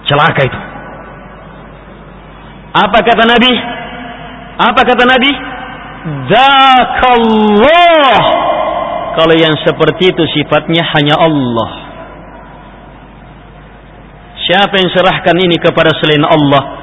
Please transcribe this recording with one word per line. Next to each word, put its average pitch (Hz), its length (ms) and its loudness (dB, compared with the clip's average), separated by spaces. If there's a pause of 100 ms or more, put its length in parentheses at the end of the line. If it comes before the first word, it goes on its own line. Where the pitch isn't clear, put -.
celaka 143 320 0
itu." - 180 -4 (2250)
Apa 208 240 0
kata 226 240 2
Nabi? 240 240 2 (1040)
Apa 226 320 0
kata 247 160 2
Nabi? 262 260 2 (1000)
"Dzakallah." 254 2250 4 (640)
Kalau 165 240 2
yang 160 160 2 (160)
seperti 160 400 0
itu 170 160 0 (160)
sifatnya 151 560 -2
hanya 147 240 2
Allah. 127 520 0 (2750)
Siapa 196 320 0
yang 185 80 0
serahkan 175 480 0
ini 170 240 0
kepada 160 400 2
selain 151 240 0
Allah 143 400 2 (200)